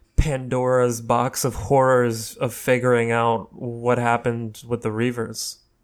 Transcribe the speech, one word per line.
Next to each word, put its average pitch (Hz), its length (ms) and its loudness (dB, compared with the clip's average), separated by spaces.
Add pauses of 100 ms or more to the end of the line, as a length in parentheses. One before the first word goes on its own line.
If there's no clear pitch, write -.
(160)
Pandora's 127 840 2
box 120 440 0
of 123 100 -2
horrors 123 840 2
of 123 180 -4
figuring 120 560 2
out 117 420 0
what 120 460 -2
happened 120 680 -2
with 117 160 -4
the 113 80 -4
Reavers. 113 680 -4 (260)